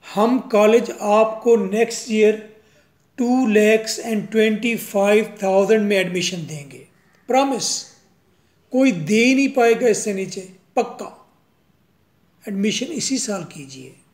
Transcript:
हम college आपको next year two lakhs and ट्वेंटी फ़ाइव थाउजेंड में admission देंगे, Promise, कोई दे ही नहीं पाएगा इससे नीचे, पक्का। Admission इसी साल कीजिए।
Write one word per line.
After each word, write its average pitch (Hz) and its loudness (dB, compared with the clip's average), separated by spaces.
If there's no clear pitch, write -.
हम 233 0
college 214 2
आपको 220 2
next 220 -2
year 214 2
two 247 0
lakhs 214 2
and 220 -6
ट्वेंटी 220 0
फ़ाइव 208 0
थाउजेंड 196 2
में 202 0
admission 175 -4
देंगे, 143 -16
Promise, 269 0
कोई 262 4
दे 190 0
ही 262 4
नहीं 269 0
पाएगा 233 2
इससे 208 0
नीचे, 190 -8
पक्का। - -6
Admission 202 -4
इसी 269 -6
साल 196 -6
कीजिए। 131 -18